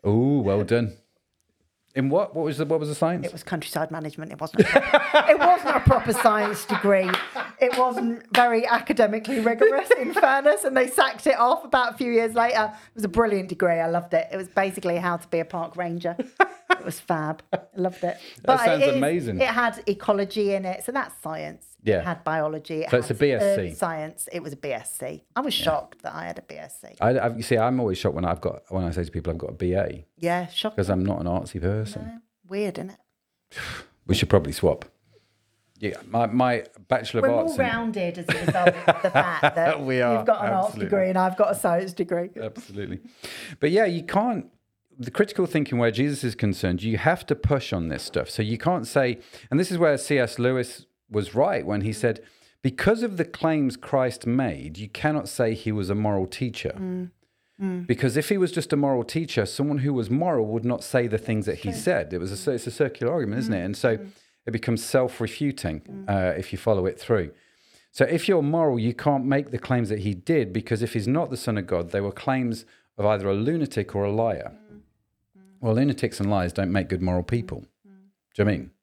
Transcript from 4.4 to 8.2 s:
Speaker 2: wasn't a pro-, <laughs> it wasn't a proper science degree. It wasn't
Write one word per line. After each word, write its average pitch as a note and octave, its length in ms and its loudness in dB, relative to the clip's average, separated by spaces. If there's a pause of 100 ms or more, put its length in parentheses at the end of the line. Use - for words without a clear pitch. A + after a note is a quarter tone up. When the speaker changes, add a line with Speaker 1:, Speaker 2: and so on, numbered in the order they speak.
Speaker 2:
wasn't - 220 2
a - 20 8
pro-, - 640 4
<laughs> - 0 -
it D#4 100 8
wasn't F4+ 380 4
a - 20 4
proper A#3 320 4
science G#3+ 540 2
degree. G3 440 2 (520)
It B3 160 2
wasn't A#3 440 0 (140)